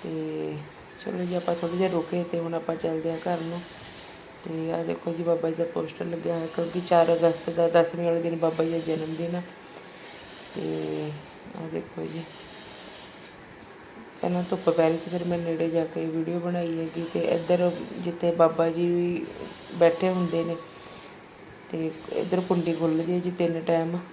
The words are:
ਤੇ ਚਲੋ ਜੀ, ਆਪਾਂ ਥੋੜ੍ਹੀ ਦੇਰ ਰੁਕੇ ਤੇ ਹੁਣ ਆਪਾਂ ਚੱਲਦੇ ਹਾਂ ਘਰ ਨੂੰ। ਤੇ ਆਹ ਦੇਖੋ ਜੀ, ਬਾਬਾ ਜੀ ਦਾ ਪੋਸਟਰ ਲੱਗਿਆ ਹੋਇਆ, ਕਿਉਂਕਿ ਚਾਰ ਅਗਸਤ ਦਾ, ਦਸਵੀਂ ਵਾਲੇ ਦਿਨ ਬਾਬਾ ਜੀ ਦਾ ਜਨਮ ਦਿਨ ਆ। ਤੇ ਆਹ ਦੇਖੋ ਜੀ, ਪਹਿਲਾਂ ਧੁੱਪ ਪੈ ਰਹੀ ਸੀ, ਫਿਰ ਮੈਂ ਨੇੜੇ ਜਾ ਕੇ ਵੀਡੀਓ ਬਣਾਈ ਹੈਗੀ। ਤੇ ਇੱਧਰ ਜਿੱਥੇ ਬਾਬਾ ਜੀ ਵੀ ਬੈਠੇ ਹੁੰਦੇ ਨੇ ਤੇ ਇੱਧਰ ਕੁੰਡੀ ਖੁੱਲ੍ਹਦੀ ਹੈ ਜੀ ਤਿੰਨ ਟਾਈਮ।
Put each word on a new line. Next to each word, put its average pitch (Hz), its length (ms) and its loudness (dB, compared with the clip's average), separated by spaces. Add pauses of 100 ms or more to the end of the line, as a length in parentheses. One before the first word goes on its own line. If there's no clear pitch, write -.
ਤੇ 156 500 -4 (520)
ਚਲੋ 180 200 -2
ਜੀ, 180 100 -2
ਆਪਾਂ 175 200 2
ਥੋੜ੍ਹੀ 170 220 -2
ਦੇਰ 185 140 4
ਰੁਕੇ 175 400 0
ਤੇ 170 80 0
ਹੁਣ 165 140 -2
ਆਪਾਂ 165 220 -2
ਚੱਲਦੇ 165 360 0
ਹਾਂ 165 60 -2
ਘਰ 175 220 -2
ਨੂੰ। 170 220 -4 (840)
ਤੇ 160 280 -4
ਆਹ 170 120 0
ਦੇਖੋ 170 300 -2
ਜੀ, 170 100 -2
ਬਾਬਾ 165 260 2
ਜੀ 160 60 -2
ਦਾ 170 80 0
ਪੋਸਟਰ 170 420 -4
ਲੱਗਿਆ 170 300 -2
ਹੋਇਆ, 165 100 -2
ਕਿਉਂਕਿ 170 420 -2
ਚਾਰ 170 260 8
ਅਗਸਤ 165 360 4
ਦਾ, 170 180 4
ਦਸਵੀਂ 170 380 4
ਵਾਲੇ 170 160 4
ਦਿਨ 165 140 0
ਬਾਬਾ 165 280 2
ਜੀ 165 80 2
ਦਾ 165 60 0
ਜਨਮ 160 380 -2
ਦਿਨ 170 200 -4
ਆ। 175 60 -2 (1120)
ਤੇ - 60 -4 (960)
ਆਹ 165 120 -8
ਦੇਖੋ 170 320 -6 (120)
ਜੀ, 165 100 -8 (2000)
ਪਹਿਲਾਂ 180 280 2
ਧੁੱਪ 175 200 2
ਪੈ 165 200 6
ਰਹੀ 165 80 4
ਸੀ, 165 120 -6
ਫਿਰ 175 140 -2
ਮੈਂ 175 140 0
ਨੇੜੇ 165 320 0
ਜਾ 165 160 4
ਕੇ 165 200 -2
ਵੀਡੀਓ 165 340 0
ਬਣਾਈ 170 400 0
ਹੈਗੀ। 165 340 -4
ਤੇ 170 60 0
ਇੱਧਰ 170 520 4 (260)
ਜਿੱਥੇ 175 340 0
ਬਾਬਾ 165 380 6
ਜੀ 170 180 2
ਵੀ 175 380 2 (500)
ਬੈਠੇ 175 340 6
ਹੁੰਦੇ 170 340 2
ਨੇ 170 120 -2 (1120)
ਤੇ 160 220 -2 (200)
ਇੱਧਰ 180 280 2
ਕੁੰਡੀ 175 340 2
ਖੁੱਲ੍ਹਦੀ 165 400 2
ਹੈ 180 60 4
ਜੀ 180 120 0
ਤਿੰਨ 170 300 2
ਟਾਈਮ। 165 360 2 (160)